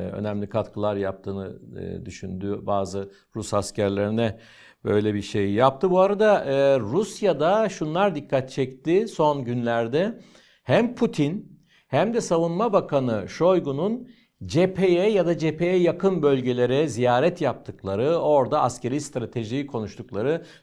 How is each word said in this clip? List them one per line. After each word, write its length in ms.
önemli 340
katkılar 460
yaptığını, 640
e, 260
düşündüğü 600
bazı 460
Rus 180
askerlerine 840
böyle 300
bir 80
şey 300
yaptı. 400
Bu 80
arada, 460
e, 340
Rusya'da 920
şunlar 460
dikkat 340
çekti 580
son 360
günlerde. 760
Hem 320
Putin 640
hem 260
de 80
Savunma 520
Bakanı 560
Shoigu'nun 800
cepheye 640
ya 160
da 120
cepheye 400
yakın 440
bölgelere 640
ziyaret 540
yaptıkları, 760
orada 440
askeri 400
stratejiyi 640
konuştukları 760